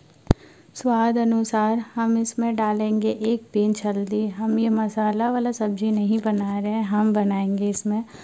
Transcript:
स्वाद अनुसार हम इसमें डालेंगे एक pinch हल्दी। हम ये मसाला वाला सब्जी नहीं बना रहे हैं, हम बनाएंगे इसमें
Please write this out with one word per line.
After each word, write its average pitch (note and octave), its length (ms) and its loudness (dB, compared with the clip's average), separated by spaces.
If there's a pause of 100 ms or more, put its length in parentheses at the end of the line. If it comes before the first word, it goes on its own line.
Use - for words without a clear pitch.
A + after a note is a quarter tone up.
(760)
स्वाद A#3 420 2
अनुसार A3+ 640 0 (120)
हम A3+ 220 0
इसमें A3+ 380 -2
डालेंगे G#3+ 540 0 (140)
एक A3+ 180 0 (120)
pinch G#3 320 0
हल्दी। G#3 440 -2
हम G#3+ 300 -2
ये A3+ 100 2
मसाला G#3+ 600 0
वाला B3 200 0
सब्जी G#3+ 400 -2
नहीं G#3 280 2
बना G3+ 400 -2
रहे G#3 120 -2
हैं, A3 120 0
हम G#3 300 2
बनाएंगे G3+ 560 0
इसमें G#3 340 -2 (200)